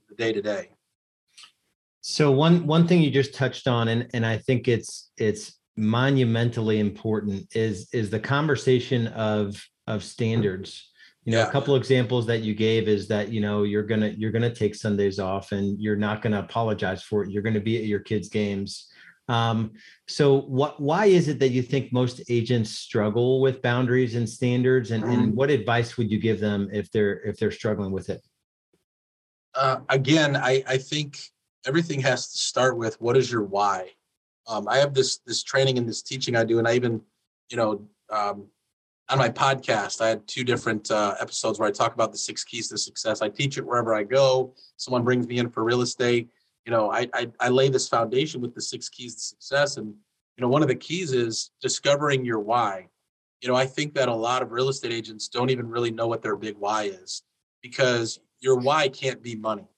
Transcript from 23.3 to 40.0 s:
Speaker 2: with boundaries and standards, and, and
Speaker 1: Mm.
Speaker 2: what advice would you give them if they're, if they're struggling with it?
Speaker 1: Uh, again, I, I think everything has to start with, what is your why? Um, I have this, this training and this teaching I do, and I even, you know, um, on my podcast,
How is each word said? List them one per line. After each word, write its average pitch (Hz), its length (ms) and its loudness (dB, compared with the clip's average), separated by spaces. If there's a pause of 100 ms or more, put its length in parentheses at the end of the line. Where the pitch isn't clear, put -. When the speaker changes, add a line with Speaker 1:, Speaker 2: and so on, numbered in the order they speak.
Speaker 2:
with 131 180 2
boundaries 123 540 2
and 117 120 0
standards, 123 640 2
and, 110 140 -2
and 120 280 2
Speaker 1:
Mm. - 20 -4
Speaker 2:
what 135 160 2
advice 120 480 0
would 113 120 0
you 107 80 2
give 107 220 0
them 101 320 0
if 104 180 -4
they're, 101 300 0
if 104 160 -6
they're 104 140 -2
struggling 101 420 -4
with 95 160 -6
it? - 180 -8 (1300)
Speaker 1:
Uh, 131 260 0 (100)
again, 143 440 4
I, 131 320 2
I 131 120 0
think 143 420 -6 (460)
everything 151 340 0
has 127 320 -2
to - 60 -8
start 123 400 0
with, 113 240 -4
what 120 160 4
is 120 120 4
your 117 140 0
why? 95 460 0 (560)
Um, 107 200 -6
I 117 120 2
have 143 160 2
this, 127 320 2
this 113 160 -4
training 135 340 2
and 120 100 0
this 113 140 -6
teaching 131 360 -4
I 113 80 4
do, 113 140 2
and 117 80 2
I 117 80 4
even, 120 280 0 (480)
you 120 80 -6
know, 107 280 -2 (220)
um, 101 380 -4 (640)
on 135 80 2
my 127 100 4
podcast, 127 720 0